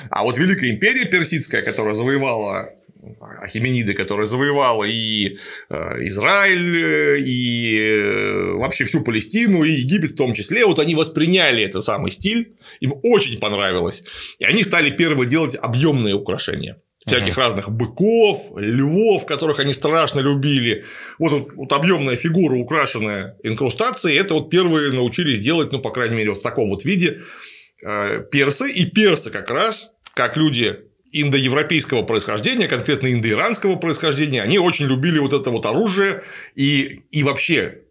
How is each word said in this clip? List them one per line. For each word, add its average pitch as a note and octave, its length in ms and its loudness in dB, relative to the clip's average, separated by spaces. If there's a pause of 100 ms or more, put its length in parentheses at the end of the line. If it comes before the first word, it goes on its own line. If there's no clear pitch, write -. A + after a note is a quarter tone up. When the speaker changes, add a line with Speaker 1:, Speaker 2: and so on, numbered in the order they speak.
Speaker 1:
А G2+ 140 -2
вот A#2+ 140 0
Великая F#3 320 2
империя A#3 340 0
персидская, D#3+ 600 -2
которая G#2+ 320 -2
завоевала A#2 760 -2 (720)
Ахемениды, A2+ 520 0
которая G2+ 320 -2
завоевала B2+ 580 2
и, G#2+ 540 0 (320)
э, - 60 -6 (320)
Израиль, F3 720 2
э, D3+ 440 2
и, A#2+ 580 0
э, G2+ 720 0
вообще B2+ 320 -2
всю C#3+ 160 0
Палестину, E3 640 0
и D#3 80 2
Египет D3+ 400 0
в - 40 -14
том B2 180 0
числе, G3+ 320 0
вот F3 140 2
они D#3+ 160 2
восприняли D#3 680 2
этот F#2+ 220 -4
самый G2 260 -2
стиль, A3+ 440 -4 (240)
им C3 140 -2 (100)
очень F3 360 2
понравилось. G2 640 2 (360)
И F#2+ 60 2
они F3+ 180 4
стали E3+ 280 2
первые D3 380 2
делать D3+ 260 2
объёмные A#2+ 600 2
украшения. F2 640 -6 (240)
Всяких A2 320 0
Speaker 2:
Мгм. - 40 -2
Speaker 1:
разных G2+ 280 0
быков, G3 880 2
львов, D3 680 2
которых D3+ 340 -2
они C#3+ 140 0
страшно D3+ 460 0
любили. C3+ 640 2 (360)
Вот, D#3 120 2
вот, C#3+ 240 -2
вот C3+ 160 -6
объёмная D3 460 2
фигура, D#3+ 380 2
украшенная A#2+ 880 -2
инкрустацией, C#3 760 0
это G3 140 0
вот D#3 160 0
первые D#3+ 420 2
научились B2+ 480 0
делать, D3 320 0
ну, C3+ 80 -4
по A2 120 -6
крайней A#2 260 -2
мере, G#2+ 140 0
вот G2 80 -6
в - 40 -14
таком A2+ 260 0
вот F#2+ 140 -4
виде, F3 380 0 (640)
э, G#2 440 -2
персы. C#3 420 0
И F3+ 140 2
персы G3 460 2
как G2+ 200 -8
раз, G#3 400 -2 (240)
как B2 200 -2
люди B2 440 0 (340)
индоевропейского C#3 880 0
происхождения, A2+ 640 -2
конкретно B2+ 460 0
индоиранского D#3 640 0
происхождения, D3+ 640 -2
они D3+ 160 2
очень E3+ 280 2
любили D3 320 2
вот C#3 120 0
это C3+ 200 0
вот A2+ 140 -2
оружие F#3+ 580 0 (320)
и, C#3 560 0
и D3+ 120 0
вообще C3+ 680 -2